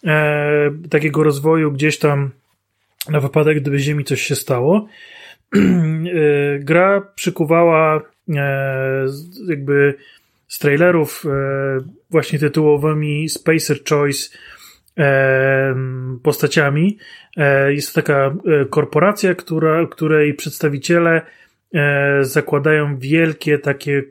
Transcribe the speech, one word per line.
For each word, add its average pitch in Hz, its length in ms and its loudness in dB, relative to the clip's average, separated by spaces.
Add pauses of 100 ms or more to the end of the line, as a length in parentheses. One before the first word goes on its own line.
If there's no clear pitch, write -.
e, 147 640 2 (180)
takiego 151 340 0
rozwoju 151 480 2
gdzieś 147 280 -2
tam 139 300 0 (800)
na 151 100 0
wypadek, 151 400 2
gdyby 139 200 -2
Ziemi 147 240 -2
coś 131 180 -4
się - 140 -4
stało. 147 500 0 (680)
<clears throat> 202 40 4 (500)
E, 143 520 2
gra 185 420 0 (140)
przykuwała, 165 800 2
e, 151 60 -2 (1040)
z-, 170 440 -10
jakby 143 460 0 (520)
z - 120 -14
trailerów, 156 680 2
e, 156 40 -4 (800)
właśnie 156 300 0
tytułowymi 151 920 0
Spacer 156 480 0 (120)
Choice, 143 400 0 (680)
e, 135 800 2 (480)
postaciami. 151 720 0 (400)
E, 139 360 2
jest 143 220 -6
to 165 60 2
taka, 139 340 0 (260)
e, 135 40 0
korporacja, 175 720 0
która, 160 500 0
której 151 480 0
przedstawiciele, 160 880 0 (520)
e, 143 480 2
zakładają 147 760 0
wielkie 151 600 0
takie 143 520 -4